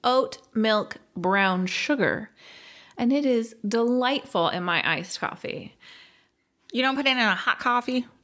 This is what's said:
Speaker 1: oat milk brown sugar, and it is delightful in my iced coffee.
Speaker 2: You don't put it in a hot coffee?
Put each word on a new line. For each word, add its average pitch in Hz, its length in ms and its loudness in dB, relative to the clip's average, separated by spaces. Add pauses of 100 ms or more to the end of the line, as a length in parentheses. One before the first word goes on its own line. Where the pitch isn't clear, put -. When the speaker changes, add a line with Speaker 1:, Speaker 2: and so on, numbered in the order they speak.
Speaker 1:
oat 254 340 2 (160)
milk 220 420 0 (200)
brown 185 500 2
sugar, 214 640 0 (680)
and 240 160 2
it 294 140 2
is 226 280 0 (120)
delightful 233 840 0
in 180 140 -2
my 175 280 0
iced 175 300 -6
coffee. - 540 -8 (960)
Speaker 2:
You 247 100 0
don't 262 140 2
put 277 100 -2
it 269 40 4
in 254 80 0
a 214 160 2
hot - 240 -2
coffee? 247 480 0 (180)